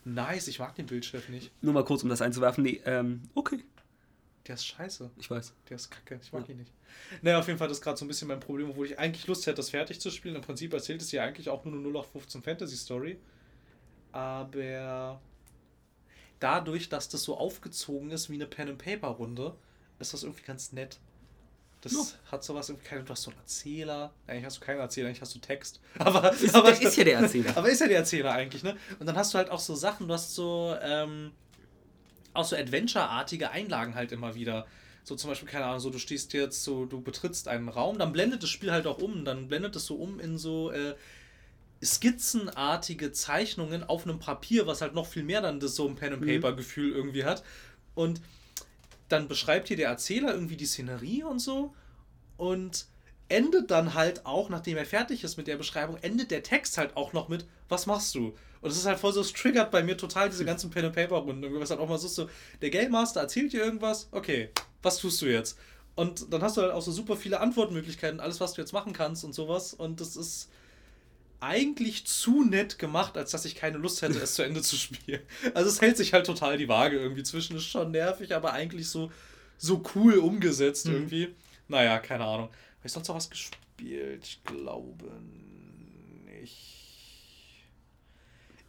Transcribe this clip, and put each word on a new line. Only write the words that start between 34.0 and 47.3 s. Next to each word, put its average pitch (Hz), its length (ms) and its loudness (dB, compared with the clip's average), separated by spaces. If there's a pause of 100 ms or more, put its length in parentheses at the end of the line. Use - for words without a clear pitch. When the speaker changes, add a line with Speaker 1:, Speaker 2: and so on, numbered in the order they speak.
Speaker 1:
immer 120 220 -8
wieder. 113 300 -4 (380)
So 139 120 -10
zum 147 140 -6
Beispiel, - 180 -8
keine 139 180 -4
Ahnung, 127 140 -2
so 127 120 -4
du 127 80 -6
stehst - 340 -6
jetzt 139 300 0
so, 131 220 -2
du 127 160 -8
betrittst - 460 -6
einen 117 220 -2
Raum, 143 300 0
dann 165 140 0
blendet 220 280 2
das 160 80 -2
Spiel 196 220 -2
halt 160 160 2
auch 139 100 -2
um, 190 260 -4
dann 131 240 -4
blendet 175 280 -4
es 156 100 -6
so 151 100 -6
um 180 240 -6
in 165 200 -4
so, 160 320 -2
äh, 143 240 -4 (920)
skizzenartige 170 1300 0
Zeichnungen 165 720 -2
auf 165 200 -2
einem 165 160 -4
Papier, 190 480 2
was 151 140 -2
halt 147 120 -2
noch 160 120 -2
viel 160 180 -6
mehr 185 180 0
dann 151 180 -2
das, 135 160 -2
so 147 120 2
ein 139 80 -6
Pen-and-Paper-Gefühl 139 960 -2
Speaker 2:
Mhm. 139 40 -4
Speaker 1:
irgendwie 135 280 -2
hat. 180 200 -2 (500)